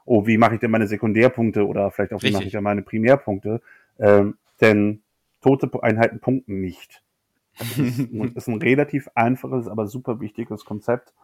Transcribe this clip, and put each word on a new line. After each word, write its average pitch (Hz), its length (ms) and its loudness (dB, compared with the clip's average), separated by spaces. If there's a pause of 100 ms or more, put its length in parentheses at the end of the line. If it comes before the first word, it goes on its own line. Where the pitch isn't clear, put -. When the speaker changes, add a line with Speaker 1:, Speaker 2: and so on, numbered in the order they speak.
Speaker 1:
oh, 110 220 2
wie 110 100 4
mache 113 180 4
ich 107 40 -4
denn 113 120 -2
meine 110 160 0
Sekundärpunkte 110 800 0
oder 101 260 -2
vielleicht 98 220 -4
auch, 98 100 -8
wie 127 80 0
mache 98 120 -2
Speaker 2:
Richtig. 98 40 -8
Speaker 1:
ich 92 40 -12
denn 104 120 -6
meine 101 180 -2
Primärpunkte? 110 800 0 (360)
Ähm, 104 400 4 (220)
denn 107 420 2 (400)
tote 139 260 2
P-, 127 140 -6
Einheiten 117 380 0
punkten 127 400 -4
nicht. - 420 -12 (560)
Das 117 200 -10
ist - 0 -
Speaker 2:
<laughs> 127 340 -2
Speaker 1:
ein, 117 240 -6
ist 113 120 -14
ein 113 140 -2
relativ 135 540 0
einfaches, 123 520 -2
aber 107 200 -4
super 117 320 -8
wichtiges 107 460 -10
Konzept, 120 480 -6 (100)